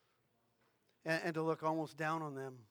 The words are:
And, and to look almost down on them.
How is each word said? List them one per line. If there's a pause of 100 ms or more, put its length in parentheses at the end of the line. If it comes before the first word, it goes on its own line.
(1040)
And,
and
to
look
almost
down
on
them. (160)